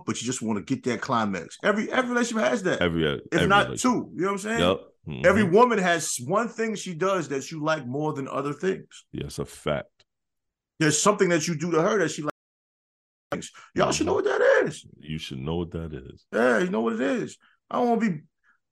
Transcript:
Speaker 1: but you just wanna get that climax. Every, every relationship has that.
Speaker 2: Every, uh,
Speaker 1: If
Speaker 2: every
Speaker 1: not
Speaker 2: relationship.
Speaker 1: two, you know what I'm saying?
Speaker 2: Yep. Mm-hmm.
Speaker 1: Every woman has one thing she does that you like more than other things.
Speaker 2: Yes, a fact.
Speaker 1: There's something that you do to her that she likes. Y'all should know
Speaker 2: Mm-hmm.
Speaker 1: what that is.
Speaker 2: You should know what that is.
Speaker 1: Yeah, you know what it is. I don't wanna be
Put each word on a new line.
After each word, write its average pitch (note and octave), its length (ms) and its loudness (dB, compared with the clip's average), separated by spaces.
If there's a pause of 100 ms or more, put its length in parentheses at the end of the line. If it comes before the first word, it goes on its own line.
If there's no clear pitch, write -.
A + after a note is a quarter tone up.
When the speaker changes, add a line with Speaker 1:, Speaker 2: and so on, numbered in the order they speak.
Speaker 1:
but - 160 -4
you A2 60 -8
just - 160 -4
wanna G#2+ 200 -2
get C3 220 -4
that A#2+ 160 -2
climax. G#2 640 -2
Every, G#3 280 0
every B3 200 0
relationship A#3+ 380 0
has B3 160 -2
that. D#3 180 0
Speaker 2:
Every, E2 240 2
uh, C#2+ 100 0
Speaker 1:
If - 60 -10 (100)
Speaker 2:
every F3 160 4
Speaker 1:
not G3 200 4
Speaker 2:
relationship. - 140 -6
Speaker 1:
two, G3+ 320 0
you D3 80 -6
know F#3 40 0
what G3+ 60 0
I'm G3+ 60 -4
saying? G#3+ 220 -2
Speaker 2:
Yep. F3 180 4 (300)
Mm-hmm. C#2 180 0
Speaker 1:
Every G3 180 6
woman G#3+ 340 6
has E3+ 380 0 (100)
one G#3 220 0
thing A3+ 260 -4
she F3+ 200 -8
does F3 340 0
that C3+ 220 -6
you D#3 120 -8
like D#3 240 -2
more D3 260 -2
than C3+ 160 -6
other C#3 240 -4
things. E3 340 -4 (260)
Speaker 2:
Yes, C#2+ 260 -8
a C#2 80 -4
fact. - 420 -4 (880)
Speaker 1:
There's D3+ 220 2
something F#3+ 300 4
that F3 180 2
you E3+ 80 -2
do E3+ 140 -4
to D#3+ 100 2
her G3+ 200 2
that D#3+ 100 0
she D#3 120 -8 (1120)
likes. F3+ 180 -8 (240)
Y'all D#3+ 180 2
should D#4 140 0
know F#4 100 2
Speaker 2:
Mm-hmm. - 120 0
Speaker 1:
what - 100 0
that A#4 280 4
is. - 180 -10 (140)
Speaker 2:
You D#2 200 -8
should D2 200 -10
know D2+ 180 -2
what F2 140 -4
that E2 240 -8
is. C2+ 360 -16
Speaker 1:
Yeah, A3+ 280 4
you F3+ 100 0
know G#3+ 140 -2
what A3+ 120 0
it A3 60 -4
is. B3 380 -4 (320)
I - 80 -4
don't B3 100 2
wanna A#3 120 2 (100)
be D3+ 100 -4 (520)